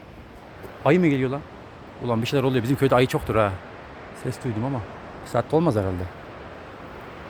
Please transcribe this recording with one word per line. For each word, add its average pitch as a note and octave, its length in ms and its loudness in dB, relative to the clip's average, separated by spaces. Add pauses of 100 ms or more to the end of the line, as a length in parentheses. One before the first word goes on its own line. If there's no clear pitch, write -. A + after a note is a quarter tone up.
(840)
Ayı D#3+ 140 8
mı F3 80 6
geliyor C3 220 2
lan? C#3+ 120 -4 (640)
Ulan A#2 160 2
bir A#2+ 60 0
şeyler C#3 160 2
oluyor. B2+ 200 4
Bizim C3 140 2
köyde C3+ 180 6
ayı B2+ 120 8
çoktur A#2+ 280 0
ha. G#2 160 4 (720)
Ses C3 200 -6
duydum A2+ 220 -2
ama. C3+ 140 -2 (460)
Bir - 40 -16
saatte - 260 0
olmaz D#3 200 4
herhalde. F#2+ 280 0 (1300)